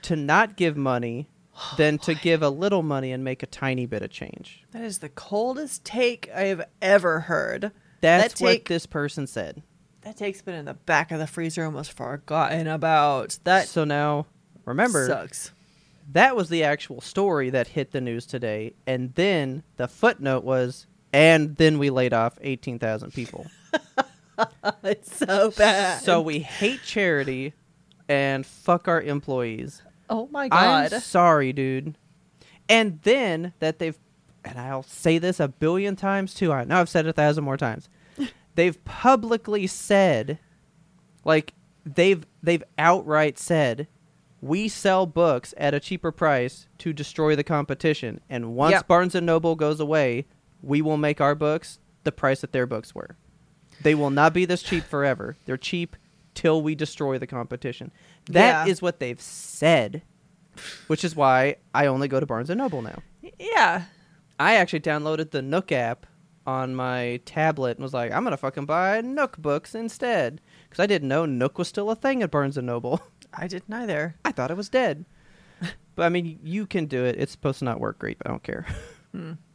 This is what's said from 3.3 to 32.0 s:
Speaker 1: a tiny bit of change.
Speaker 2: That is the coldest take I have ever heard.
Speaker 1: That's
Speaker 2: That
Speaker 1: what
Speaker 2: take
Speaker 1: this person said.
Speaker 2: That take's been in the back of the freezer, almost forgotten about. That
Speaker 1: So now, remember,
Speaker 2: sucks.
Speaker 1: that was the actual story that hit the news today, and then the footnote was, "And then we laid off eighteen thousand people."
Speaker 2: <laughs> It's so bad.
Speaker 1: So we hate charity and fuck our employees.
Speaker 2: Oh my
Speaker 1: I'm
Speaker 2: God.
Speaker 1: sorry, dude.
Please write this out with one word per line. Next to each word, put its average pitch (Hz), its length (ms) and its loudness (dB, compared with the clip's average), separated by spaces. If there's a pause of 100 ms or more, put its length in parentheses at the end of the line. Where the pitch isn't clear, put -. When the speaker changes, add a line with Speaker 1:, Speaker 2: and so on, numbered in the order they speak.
Speaker 1:
a 131 40 -10
tiny 127 400 -4
bit 110 160 -6
of - 80 -10
change. - 520 -16 (100)
Speaker 2:
That 226 120 -14
is 208 140 -8
the - 100 -12
coldest 254 760 -6
take 240 500 -2
I 185 100 -2
have 190 220 -2 (160)
ever 185 380 4
heard. 170 520 -4 (300)
Speaker 1:
That's 175 320 6
Speaker 2:
That 180 100 -4
Speaker 1:
what 233 60 6
Speaker 2:
take 233 180 2
Speaker 1:
this 170 180 -2
person 143 400 -6
said. 95 360 -10 (400)
Speaker 2:
That 214 140 -16
take's 196 260 -8
been 185 120 -10
in 147 120 -12
the 139 80 -12
back 156 360 0
of 160 80 -6
the 156 80 -6
freezer, 165 380 -6
almost 147 280 -8
forgotten 151 720 -4
about. 151 800 2
That 185 220 4
Speaker 1:
So 160 180 0
now, 147 420 0 (380)
remember, 151 420 2
Speaker 2:
sucks. 120 440 -6 (600)
Speaker 1:
that 247 240 6
was 180 120 0
the 165 160 0
actual 147 380 -2
story 160 480 0
that 123 180 0
hit 139 220 -4
the 135 100 -4
news 120 240 -6
today, 113 480 -6 (140)
and 127 300 -4
then 160 460 0 (140)
the 123 120 -4
footnote 135 560 0
was, 127 420 -2 (260)
"And 156 440 6
then 156 220 6
we 143 120 2
laid 127 240 0
off 113 260 0
eighteen 131 380 -8
thousand 110 340 -6
people." - 340 -12 (260)
Speaker 2:
<laughs> 302 80 0 (1000)
It's 208 340 -4
so 202 340 2
bad. 202 520 2
Speaker 1:
So 170 200 4
we 156 160 -4
hate 208 440 -4
charity 143 680 -2 (560)
and 139 380 0
fuck - 420 -2
our 165 140 2
employees. 131 800 -6 (260)
Speaker 2:
Oh 226 240 -4
my 285 180 -4
Speaker 1:
I'm 165 380 4
Speaker 2:
God. 220 140 -4
Speaker 1:
sorry, 156 500 4
dude. 135 440 -4 (720)